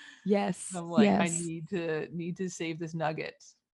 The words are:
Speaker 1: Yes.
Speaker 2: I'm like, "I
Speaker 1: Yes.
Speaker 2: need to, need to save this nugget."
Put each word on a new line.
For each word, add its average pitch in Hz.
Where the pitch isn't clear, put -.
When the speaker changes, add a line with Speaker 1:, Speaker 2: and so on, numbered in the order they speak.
Speaker 1:
Yes. 196
Speaker 2:
I'm 170
like, 202
"I 190
Speaker 1:
Yes. 170
Speaker 2:
need 165
to, 165
need 175
to 185
save 165
this 165
nugget." 156